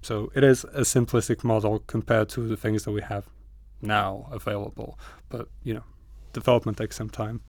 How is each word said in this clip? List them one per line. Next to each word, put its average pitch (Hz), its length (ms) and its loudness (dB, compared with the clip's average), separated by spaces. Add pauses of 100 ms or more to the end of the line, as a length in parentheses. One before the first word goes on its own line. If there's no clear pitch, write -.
So 107 340 -4
it 135 80 6
is 131 220 8
a - 160 -6
simplistic 120 600 2
model 107 360 2
compared 110 500 0
to 117 180 -4
the 113 80 -2
things 107 280 -2
that 107 80 -6
we 104 100 -2
have 101 240 -6 (560)
now 101 500 0
available. 107 680 -8 (300)
But, 117 180 -8 (160)
you 113 100 -4
know, 110 100 -6 (500)
development 117 440 4
takes - 180 -6
some 110 140 -8
time. 110 320 -6 (140)